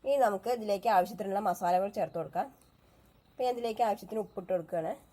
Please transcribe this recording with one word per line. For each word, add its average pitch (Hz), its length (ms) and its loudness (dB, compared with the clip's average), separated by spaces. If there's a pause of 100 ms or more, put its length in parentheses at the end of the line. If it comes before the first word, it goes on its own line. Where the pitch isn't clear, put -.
ഇനി 277 200 2
നമുക്ക് 208 320 0
ഇതിലേക്ക് 208 400 0
ആവശ്യത്തിനുള്ള 196 500 0
മസാലകൾ 185 500 2
ചേർത്ത് 175 220 -2
കൊടുക്കാം. 170 280 -4 (840)
അപ്പൊ - 140 -18
ഞാൻ 247 100 2
ഇതിലേക്ക് 233 320 -2
ആവശ്യത്തിന് 220 380 -2
ഉപ്പിട്ട് 185 280 -10
കൊടുക്കുകയാണ്. 170 400 -2 (200)